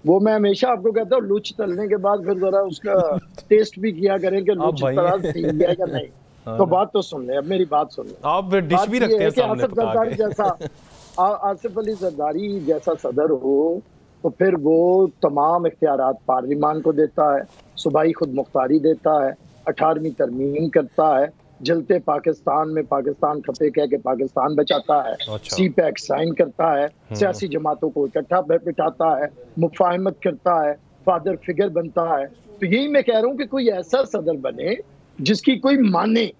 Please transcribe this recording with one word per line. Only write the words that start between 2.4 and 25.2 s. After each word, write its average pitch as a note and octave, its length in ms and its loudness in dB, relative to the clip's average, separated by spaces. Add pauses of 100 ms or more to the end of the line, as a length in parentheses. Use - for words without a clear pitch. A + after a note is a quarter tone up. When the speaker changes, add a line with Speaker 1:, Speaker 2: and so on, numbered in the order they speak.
Speaker 1:
उसका F#3 560 0 (160)
Speaker 2:
<laughs> - 160 -20
Speaker 1:
टेस्ट G#3+ 300 2
भी G#3 120 -2
किया G3 260 0
करें F#3+ 280 0
कि G#3 60 4
Speaker 2:
आप F#3+ 60 0
Speaker 1:
लुच D#3 240 -2
Speaker 2:
भाई। C3+ 140 0
Speaker 1:
तराज F3 400 0
थी D#3 280 0
या F3 100 2
क्या F3+ 120 -2
नहीं। C3+ 220 -6 (180)
Speaker 2:
<laughs> - 200 -20
हाँ। A2+ 120 -6
Speaker 1:
तो F#3+ 80 6
बात F#3 280 2
तो G3+ 80 2
सुन C3+ 260 -10
ले, C3+ 80 -4
अब C#3+ 80 0
मेरी F#3 220 0
बात D3+ 260 0
सुन - 160 -12
ले। - 60 -16 (120)
Speaker 2:
आप F#3 300 0
डिश F3+ 240 2
Speaker 1:
बात G#3 100 0
Speaker 2:
भी A#3+ 80 -2
Speaker 1:
ये A#3+ 60 2
Speaker 2:
रखते A3+ 120 4
Speaker 1:
है G3+ 60 0
Speaker 2:
हैं G#3+ 100 2
Speaker 1:
कि B3 100 0
Speaker 2:
सामने A3+ 220 0
Speaker 1:
आसिफ G#3+ 120 -4
Speaker 2:
पका A3+ 100 2
Speaker 1:
जरदारी A3+ 240 0
Speaker 2:
के। A3+ 60 -6
Speaker 1:
जैसा, G3+ 420 -2 (320)
Speaker 2:
<laughs> - 300 -12
Speaker 1:
आ-, G3 320 0
आसिफ G3+ 260 -8
अली A3 160 -4
जरदारी F3+ 680 -4
जैसा D#3 340 -2
सदर D3 360 -2
हो D3 520 0 (420)
तो E3 60 0
फिर F#3 260 2
वो E3+ 520 4
तमाम D#3 600 0
इख्तियारात C3+ 480 0 (120)
पार्लिमान D3 540 0
को D#3+ 120 2
देता D3 440 2
है, - 60 -2 (320)
सूबाई D#3 360 2
खुद D3 180 -4
मुख्तारी C3 500 0
देता D#3 460 2
है, C3+ 100 -2 (320)
अठारहवीं D#3 440 0
तरमीम C#3 580 -2
करता D3+ 500 2
है, D3+ 140 0 (280)
जलते E3 380 0
पाकिस्तान D3+ 680 -2
में D#3 160 -4
पाकिस्तान C#3+ 560 -2
खपे D3 280 -2
कह D3 160 0
के C3 120 -2
पाकिस्तान C3 580 -2
बचाता C#3+ 540 0
है, - 40 -4
Speaker 2:
अच्छा। G#2+ 420 -8